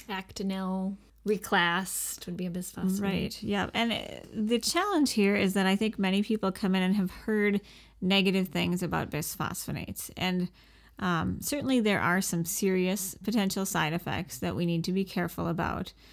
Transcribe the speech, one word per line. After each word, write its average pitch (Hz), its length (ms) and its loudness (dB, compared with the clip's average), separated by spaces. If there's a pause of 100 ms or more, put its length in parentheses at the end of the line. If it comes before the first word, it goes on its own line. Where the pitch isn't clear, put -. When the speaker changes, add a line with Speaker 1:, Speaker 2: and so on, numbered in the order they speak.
Speaker 1:
Actonel, 190 880 -4 (300)
Reclast 185 960 0
would 180 140 -8
be 180 80 -4
a 175 40 -4
bisphosphonate. 185 520 -2
Speaker 2:
Right, 196 400 -2
yeah. 202 320 0
And, 226 180 0
uh, - 60 -2 (340)
the 220 260 2
challenge 339 540 2
here 202 240 4
is 196 160 4
that 196 140 4
I 190 100 6
think 220 220 0
many 196 240 2
people 214 300 0
come 190 220 0
in 185 80 4
and 185 140 4
have 185 140 2
heard 208 500 2 (400)
negative 190 480 4
things 175 340 0
about 165 280 -2
bisphosphonates. - 1080 -6
And, 180 320 0 (500)
um, 185 440 0
certainly 269 380 0
there 208 200 4
are 175 220 2
some 170 240 -2
serious 185 760 0
potential 196 440 0
side 160 260 -2
effects - 460 -6
that 175 180 -4
we 175 80 0
need 170 200 0
to 180 80 -2
be 196 120 0
careful 175 440 -4
about. - 440 -4 (200)